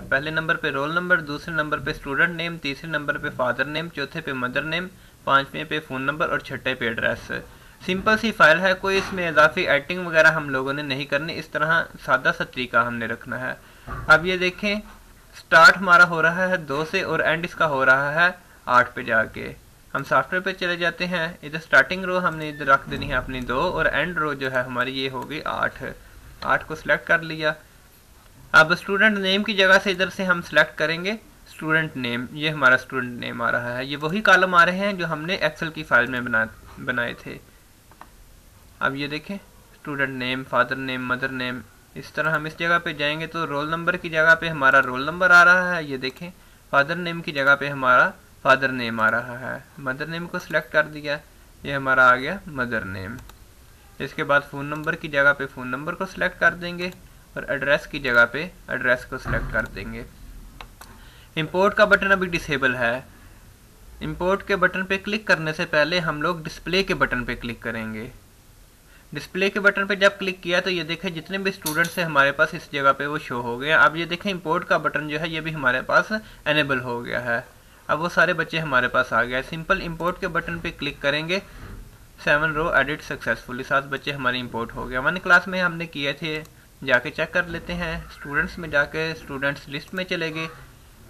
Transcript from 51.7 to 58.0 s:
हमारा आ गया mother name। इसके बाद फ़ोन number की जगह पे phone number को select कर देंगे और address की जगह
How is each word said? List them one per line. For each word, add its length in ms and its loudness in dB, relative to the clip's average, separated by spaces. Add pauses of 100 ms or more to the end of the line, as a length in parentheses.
हमारा 320 4
आ 100 8
गया 240 -4 (100)
mother 360 -4
name। 320 -10 (800)
इसके 240 -6
बाद 180 4
फ़ोन 240 -8
number 300 -6
की 120 -10
जगह 260 4
पे 120 -6
phone 220 -10
number 280 -6
को 100 -6
select 340 -4
कर 160 4
देंगे 360 -8 (440)
और 140 -8
address 360 0
की 140 -10
जगह 260 6